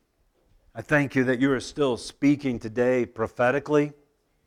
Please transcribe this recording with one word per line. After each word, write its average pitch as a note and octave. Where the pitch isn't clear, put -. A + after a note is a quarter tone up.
I A#2
thank C#3+
you C3
that B2
you C#3
are B2
still C3+
speaking C#3
today A#2+
prophetically, C#3+